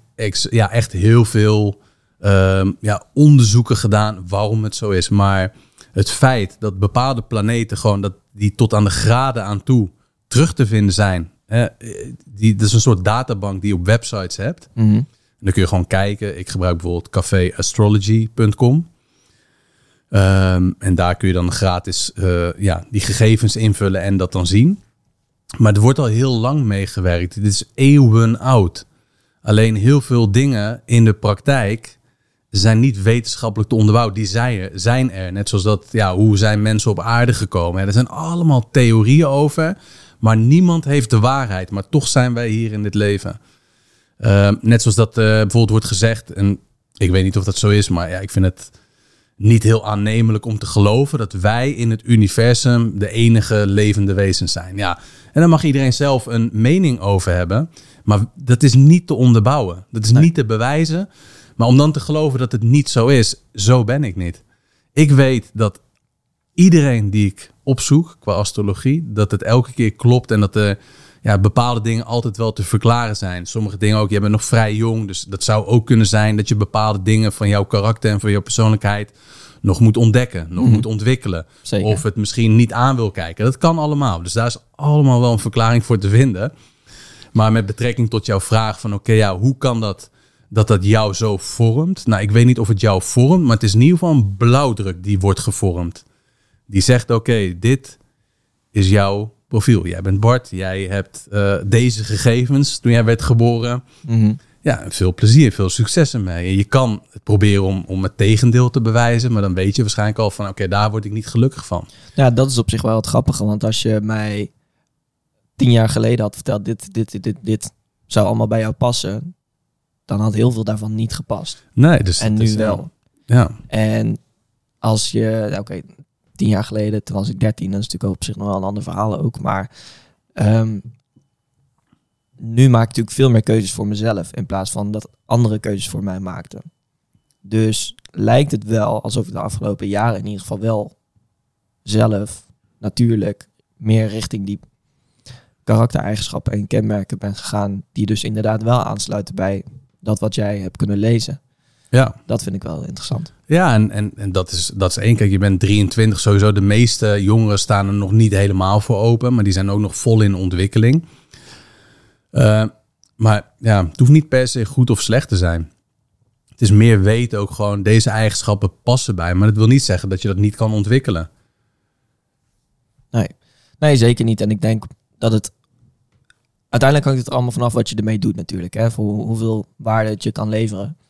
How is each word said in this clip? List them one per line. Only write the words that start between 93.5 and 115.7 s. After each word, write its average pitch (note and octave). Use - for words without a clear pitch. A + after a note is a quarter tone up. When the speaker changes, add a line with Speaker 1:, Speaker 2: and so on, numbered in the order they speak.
Speaker 1:
het G#2
is G#2
in A2
ieder E3
geval E3
een G2+
blauwdruk A2
die G2+
wordt F#2+
gevormd. F2
Die G2
zegt, B2
oké, A2+
dit B2+
is F#2+
jouw G2+
profiel. G#2
Jij F2
bent G2
Bart, A#2+
jij F#2+
hebt, F#2+
eh, G2+
deze A2+
gegevens B2
toen A#2+
jij A#2
werd A2+
geboren. A#2+
Speaker 2:
Mhm. A2
Speaker 1:
Ja, -
veel F#2
plezier, A#2
veel F#2+
succes C#3
ermee. F2+
En F#2+
je G2+
kan A#2+
het -
proberen G#2
om, F#2+
om F#2+
het F#2
tegendeel A#2+
te B2+
bewijzen, A#2
maar G#2
dan F#2+
weet F#2+
je B2+
waarschijnlijk G#2
al G#2+
van, G2+
oké, F#2+
daar G#2
word G#2+
ik G#2
niet G#2+
gelukkig B2
van. F2
Speaker 2:
Ja, C3
dat C3
is B2
op A2+
zich A2+
wel A2+
het G#2+
grappige, -
want G#2
als A2
je G#2+
mij G#2+
tien B2+
jaar A2+